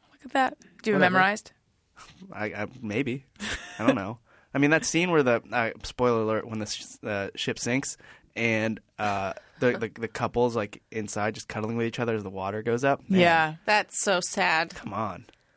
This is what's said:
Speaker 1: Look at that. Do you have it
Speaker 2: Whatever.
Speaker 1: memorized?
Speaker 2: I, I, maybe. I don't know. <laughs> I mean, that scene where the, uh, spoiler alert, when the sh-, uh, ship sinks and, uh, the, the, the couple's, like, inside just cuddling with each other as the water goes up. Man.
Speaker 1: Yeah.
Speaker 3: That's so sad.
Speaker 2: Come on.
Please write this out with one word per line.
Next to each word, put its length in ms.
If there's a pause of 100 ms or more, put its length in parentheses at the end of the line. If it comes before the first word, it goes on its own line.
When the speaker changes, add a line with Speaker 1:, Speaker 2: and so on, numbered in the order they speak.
(120)
Speaker 1:
Look 140
at 60
that. 260 (240)
Do 80
you 60
have 40
it 60
Speaker 2:
Whatever. 80
Speaker 1:
memorized? 380 (800)
Speaker 2:
I, 140
I, 200 (140)
maybe. 440 (560)
I 40
don't 120
know. 220 (180)
<laughs> 180
I 40
mean, 120
that 140
scene 260
where 140
the, 180 (100)
uh, 180 (120)
spoiler 400
alert, 240
when 140
the 60
sh-, 180 (200)
uh, 300
ship 240
sinks 380 (400)
and, 420 (220)
uh, 320 (260)
the, 200
the, 100 (140)
the 60
couple's, 460
like, 260 (120)
inside 420
just 140
cuddling 280
with 120
each 100
other 160
as 80
the 80
water 320
goes 220
up. 160 (100)
Man. 100
Speaker 1:
Yeah. 340 (120)
Speaker 3:
That's 340
so 200
sad. 560
Speaker 2:
Come 180
on. 300 (320)